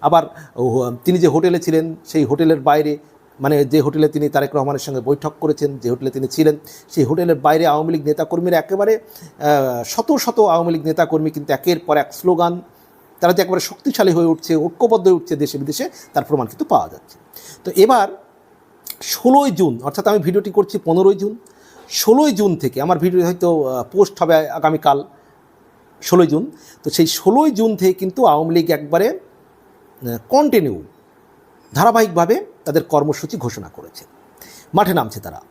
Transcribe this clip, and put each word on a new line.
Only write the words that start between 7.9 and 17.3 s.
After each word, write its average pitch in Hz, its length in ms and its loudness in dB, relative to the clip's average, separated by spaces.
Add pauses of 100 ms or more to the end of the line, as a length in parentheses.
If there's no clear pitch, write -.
লীগ 151 120 -4
নেতাকর্মীরা 165 540 0
একেবারে, 196 360 0
আহ, 147 920 -2
শত - 280 -2
শত 240 280 0
আওয়ামী 170 320 2
লীগ 156 120 -4
নেতাকর্মী 160 460 0
কিন্তু 147 220 -6
একের 175 260 0
পর 151 180 0
এক 143 180 -2
স্লোগান, 175 460 -2 (600)
তারা 175 120 4
যে 180 100 2
একেবারে 180 180 -2
শক্তিশালী - 520 0
হয়ে 170 140 2
উঠছে, 165 300 0
ঐক্যবদ্ধ 185 520 2
হয়ে 185 80 4
উঠছে 160 200 -6
দেশে 143 220 -4
বিদেশে, 143 320 -6 (220)
তার 240 120 -2
প্রমাণ 135 220 -2
কিন্তু - 180 -8
পাওয়া 143 240 0
যাচ্ছে। - 300 -20 (460)